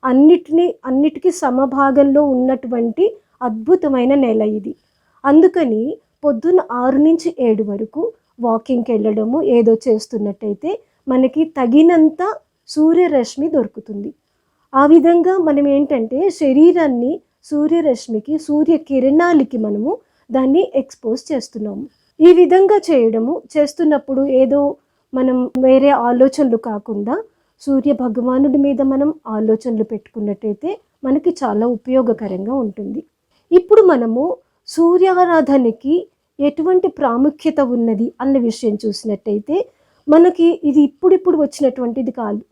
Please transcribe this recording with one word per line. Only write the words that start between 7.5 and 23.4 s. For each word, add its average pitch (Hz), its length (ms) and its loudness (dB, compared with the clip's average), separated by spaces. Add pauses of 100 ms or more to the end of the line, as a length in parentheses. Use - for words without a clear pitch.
వరకు 214 400 -8 (380)
వాకింగ్‌కి 233 520 -4
వెళ్ళడము 220 520 -2
ఏదో 233 300 2
చేస్తున్నట్టయితే 214 960 -6 (380)
మనకి 262 360 0
తగినంత 311 760 2 (480)
సూర్యరశ్మి 302 800 0
దొరుకుతుంది. 214 640 -6 (600)
ఆ 269 140 4
విధంగా 339 520 4
మనం 294 300 0
ఏంటంటే 269 500 -2 (120)
శరీరాన్ని 285 840 2 (300)
సూర్యరశ్మికి, 294 960 -2
సూర్యకిరణాలకి 302 1200 0
మనము 214 340 -4 (380)
దాన్ని 269 320 2 (120)
ఎక్స్‌పోజ్ 262 500 -6
చేస్తున్నాము. 214 580 -8 (380)
ఈ 330 120 10
విధంగా 359 460 6
చేయడము, 240 560 0 (140)